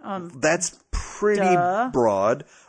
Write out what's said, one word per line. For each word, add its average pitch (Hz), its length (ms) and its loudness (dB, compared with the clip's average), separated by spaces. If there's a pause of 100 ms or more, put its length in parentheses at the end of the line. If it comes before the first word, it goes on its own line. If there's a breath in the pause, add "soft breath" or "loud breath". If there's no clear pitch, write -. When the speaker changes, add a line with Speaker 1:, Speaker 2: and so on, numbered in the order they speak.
Speaker 1:
Um, 180 280 -10 (100)
Speaker 2:
That's 165 360 -2 (140)
pretty - 480 -2
Speaker 1:
duh. 185 540 2
Speaker 2:
broad. 113 520 2 (240 soft breath)